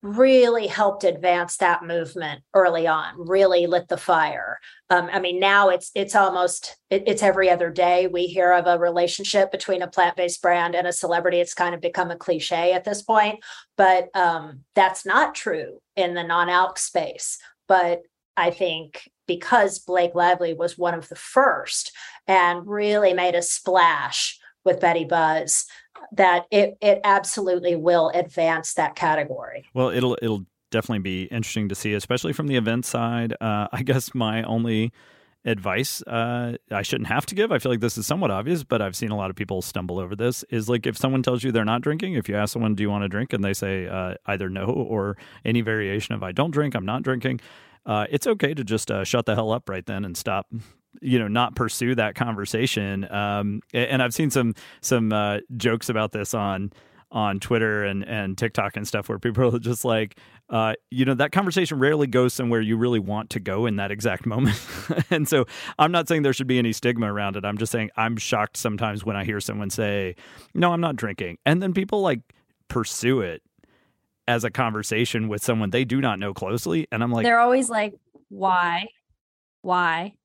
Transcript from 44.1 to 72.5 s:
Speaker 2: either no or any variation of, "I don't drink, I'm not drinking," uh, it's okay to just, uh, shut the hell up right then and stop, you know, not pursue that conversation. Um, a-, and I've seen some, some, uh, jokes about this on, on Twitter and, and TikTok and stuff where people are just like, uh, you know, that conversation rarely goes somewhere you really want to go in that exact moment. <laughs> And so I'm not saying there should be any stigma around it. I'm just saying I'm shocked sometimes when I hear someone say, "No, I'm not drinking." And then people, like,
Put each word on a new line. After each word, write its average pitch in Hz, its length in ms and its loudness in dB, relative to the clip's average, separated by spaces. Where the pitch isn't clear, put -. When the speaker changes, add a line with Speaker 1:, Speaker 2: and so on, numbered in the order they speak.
Speaker 2:
either 98 220 -4
no 95 180 -6
or 104 500 -2
any 117 160 2
variation 107 540 -4
of, 101 80 -8
"I 92 100 -8
don't 151 200 0
drink, 143 220 0
I'm 95 120 -4
not 117 160 -4
drinking," 131 380 -4
uh, 107 240 -2
it's 143 160 -2
okay 196 280 0
to 143 80 -8
just, 110 280 -4
uh, 101 120 -2
shut 117 240 0
the 107 80 0
hell 110 160 -2
up 117 180 -4
right 95 180 -8
then 101 180 -6
and 87 120 -10
stop, 101 300 -4
you 127 180 2
know, 110 80 0
not 113 300 0
pursue 123 400 0
that 107 180 0
conversation. 101 960 -4
Um, 101 520 -4
a-, 120 180 0
and 131 100 0
I've 123 120 -2
seen 156 160 0
some, 117 240 0
some, 113 320 0
uh, 104 260 0
jokes 113 320 -2
about 110 240 -2
this 104 220 -6
on, 101 380 -2
on 101 300 -2
Twitter 110 440 0
and, 98 220 -4
and 98 320 -6
TikTok 107 380 -2
and 104 100 -8
stuff - 220 -6
where 104 100 -6
people 120 360 0
are 123 40 -2
just 117 260 -6
like, 110 340 -2
uh, 110 240 0
you 127 140 0
know, 131 100 2
that 143 180 0
conversation 175 460 -2
rarely 147 280 2
goes 127 280 2
somewhere 117 260 0
you 110 160 0
really 117 220 0
want 104 320 -6
to 113 100 -6
go 98 260 -4
in 107 100 -2
that 98 140 -6
exact 104 360 -4
moment. 113 320 0
<laughs> - 260 -4
And 156 180 0
so 135 180 2
I'm 156 140 4
not 170 160 0
saying 160 140 2
there 139 100 4
should 131 140 -2
be 127 120 2
any 117 140 2
stigma 117 400 0
around 101 240 -4
it. 98 80 -8
I'm 104 140 -4
just 113 140 -4
saying 110 240 -4
I'm 113 200 -2
shocked 107 400 -2
sometimes 104 480 -4
when 104 120 -4
I 98 80 -4
hear 104 160 -4
someone 104 300 -6
say, 101 440 -4
"No, 175 180 2
I'm 170 80 -2
not 156 160 -2
drinking." 98 500 -8
And 165 160 2
then 190 100 -2
people, 196 300 -2
like, 143 180 0